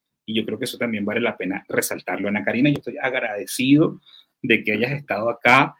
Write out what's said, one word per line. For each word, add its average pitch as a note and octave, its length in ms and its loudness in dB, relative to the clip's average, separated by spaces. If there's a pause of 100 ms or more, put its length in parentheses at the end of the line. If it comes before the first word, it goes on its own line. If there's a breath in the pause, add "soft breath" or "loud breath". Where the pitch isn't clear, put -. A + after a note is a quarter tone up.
(260)
y A2 100 -4
yo A2 100 0
creo A2 140 -6
que B2+ 60 -6
eso - 120 -8
también A2+ 260 -4
vale G#2+ 160 -2
la A2+ 160 0
pena F#2+ 320 -6
resaltarlo. G2+ 640 -4
Ana G#2 160 -2
Karina, A#2+ 240 2
yo C#3+ 80 2
estoy - 240 -10
agradecido B2+ 1000 2 (420 soft breath)
de A2 220 2
que G#2+ 100 -2
hayas A#2 180 -2
estado A2+ 380 -4
acá, C3 500 4